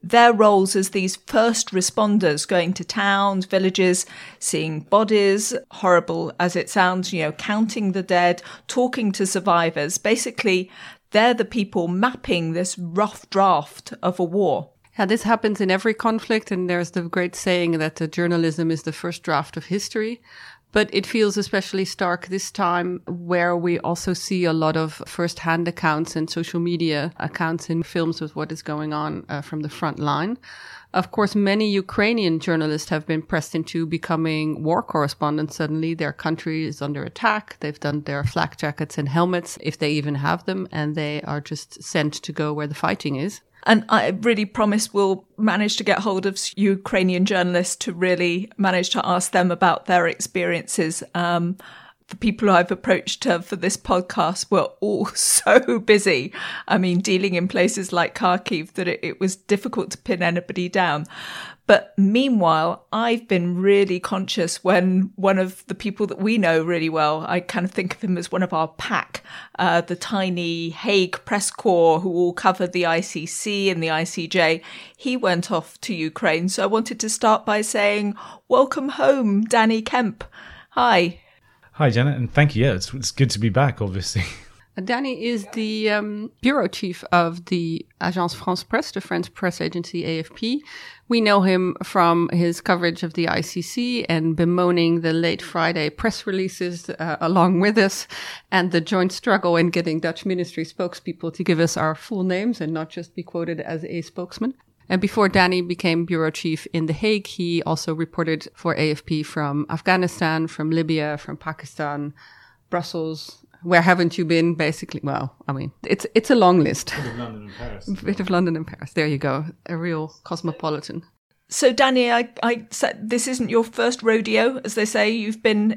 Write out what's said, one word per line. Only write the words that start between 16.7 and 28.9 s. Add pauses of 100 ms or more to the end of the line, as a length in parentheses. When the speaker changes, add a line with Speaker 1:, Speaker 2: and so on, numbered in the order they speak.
Speaker 2:
there's
the
great
saying
that,
uh,
journalism
is
the
first
draft
of
history. (520)
But
it
feels
especially
stark
this
time,
where
we
also
see
a
lot
of
first-hand
accounts
and
social
media
accounts
and
films
with
what
is
going